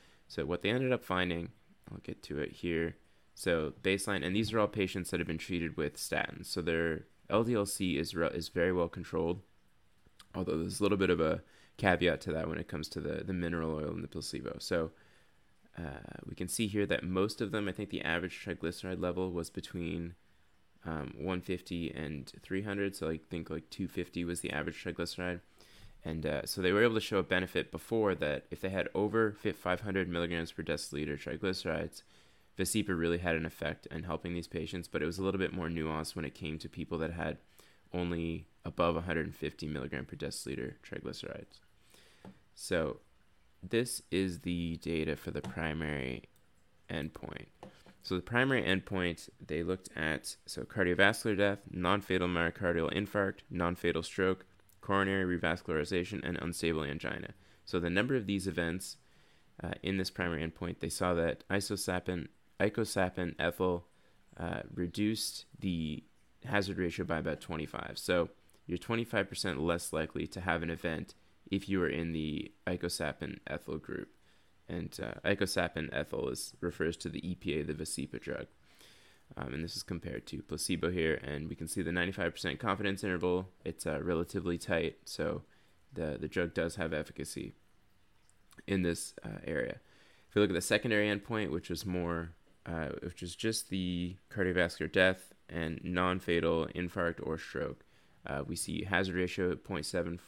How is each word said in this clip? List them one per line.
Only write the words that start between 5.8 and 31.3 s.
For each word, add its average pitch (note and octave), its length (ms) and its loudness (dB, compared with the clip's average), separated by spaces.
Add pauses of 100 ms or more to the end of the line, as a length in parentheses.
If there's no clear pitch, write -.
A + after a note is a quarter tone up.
statins. - 500 -4
So - 140 -4
their E2 460 2 (240)
L A2 140 6
D A#2+ 100 4
L G#2 100 6
C F#2 320 2
is D#2+ 180 0
re-, E2 140 4
is - 220 -4
very F2+ 220 4
well F2 160 4
controlled, E2 520 0 (920)
although F2+ 240 0
there's F#2 220 -2
a - 20 0
little G2+ 160 6
bit F#2 100 6
of E2+ 120 6
a D#2+ 220 4 (340)
caveat F2 440 6
to - 120 -2
that D#2+ 160 0
when D#2 100 -2
it E2+ 80 -6
comes D#2 220 -6
to - 100 -8
the, D2+ 240 -4
the F#2+ 100 -4
mineral E2 440 0
oil D2+ 140 -2
and E2+ 120 -6
the E2 60 -8
placebo. - 500 -6
So, E2 320 0 (880)
uh, D2+ 220 -6 (260)
we - 80 -10
can F#2 140 -4
see A2+ 180 2
here G2+ 200 2
that G2 180 2
most F#2 360 2
of G#2 120 -2
them, G#2 160 0
I F#2 40 0
think G2+ 180 -6
the - 120 -4
average E2+ 420 -2
triglyceride F2+ 560 -4
level F2+ 300 0
was E2+ 180 -4
between, E2+ 680 -6 (680)
um, D#2 320 -4
one F2+ 240 -2
fifty F2 540 -4
and D2 380 -6 (100)
three F#2+ 200 -2
hundred. G2+ 340 0
So D#2+ 120 -2
I D#2+ 120 0 (100)
think, E2 180 -4
like, D#2+ 220 -6
two F#2+ 160 -2
fifty F2 380 -2
was E2+ 160 -2
the - 100 -2
average D2+ 320 -4
triglyceride. F2 580 -4 (640)
And, D#2+ 220 -2
uh, D2 200 0
so - 140 -4
they F2+ 120 6
were G#2 100 8
able A#2 140 6
to A2 40 2
show G#2+ 180 2
a F#2+ 40 6
benefit F2+ 480 2
before G2+ 460 2
that D2 340 0
if E2+ 100 -10
they F#2 100 -2
had F#2 220 0
over G#2+ 380 4
fi-, G#2 220 -2
five F2+ 300 0
hundred F#2+ 260 2
milligrams E2+ 420 0
per E2+ 140 -6
deciliter D2 520 -2
triglycerides, E2 880 -2 (560)